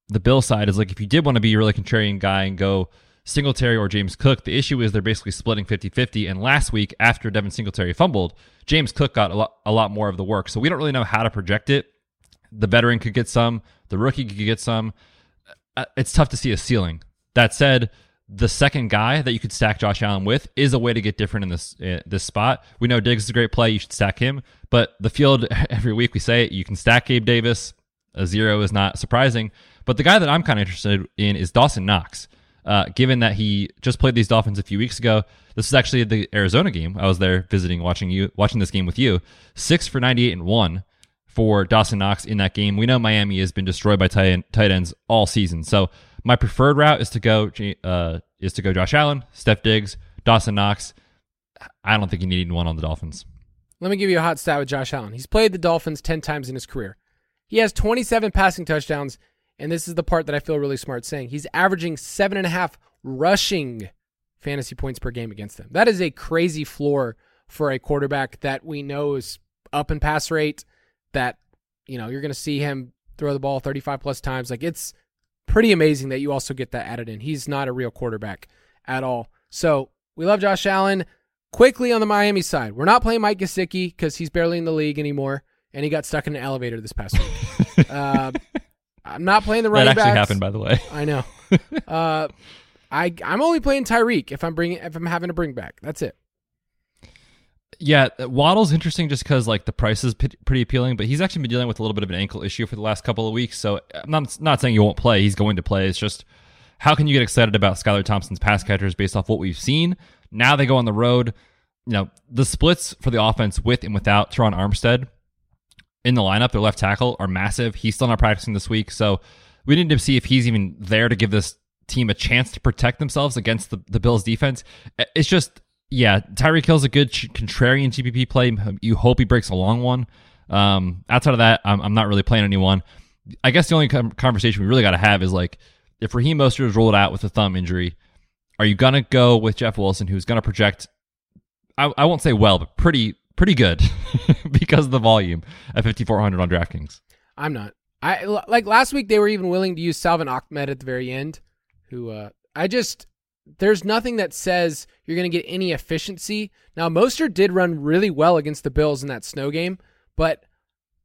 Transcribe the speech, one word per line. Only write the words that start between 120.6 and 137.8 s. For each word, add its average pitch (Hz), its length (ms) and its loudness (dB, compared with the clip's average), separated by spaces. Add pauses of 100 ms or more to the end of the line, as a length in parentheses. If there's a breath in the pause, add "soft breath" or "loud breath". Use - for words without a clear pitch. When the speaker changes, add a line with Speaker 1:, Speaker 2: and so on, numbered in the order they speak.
Speaker 1:
there 110 300 0
to 117 80 0
give 104 140 0
this 104 260 -2 (300)
team 120 240 -2
a 101 40 2
chance - 380 0
to - 80 -16
protect - 380 0
themselves 139 400 -2
against 110 320 -2
the, 95 100 -8 (100)
the 107 100 -2
Bills' 117 220 2
defense. 123 420 -2 (340 loud breath)
I-, 123 160 -2
it's 156 140 2
just, - 340 0 (280)
yeah, 110 300 4 (140)
Tyreek 160 320 2
Hill's 156 180 6
a 135 60 2
good 143 200 2
ch-, - 220 -6
contrarian 123 580 0
G 131 120 -6
P 123 80 -4
P 123 160 -2
play. 123 280 2 (280)
You 110 140 2
hope 123 220 4
he 120 60 4
breaks 117 240 2
a 92 60 -4
long 101 280 0
one. 127 240 -2 (440 soft breath)
Um, 95 580 2
outside 127 240 4
of 120 60 2
that, 113 260 6
I'm, 101 160 2
I'm 104 140 -2
not 110 120 2
really 101 160 2
playing 110 220 2
anyone. 95 380 2 (600 soft breath)
I 127 80 4
guess 165 180 2
the 170 60 2
only 151 140 4
com-, 120 240 -2
conversation 110 500 0
we 95 60 0
really 123 140 4
gotta 90 160 4
have 101 240 4
is, 92 100 0
like, 90 240 -2 (440 soft breath)
if 110 140 -6
Raheem 143 220 2
Mostert 135 300 2
is 104 100 0
rolled 113 180 6
out 101 180 4
with 98 120 -6
a 98 60 -2
thumb 98 260 0
injury, 90 400 -4 (600)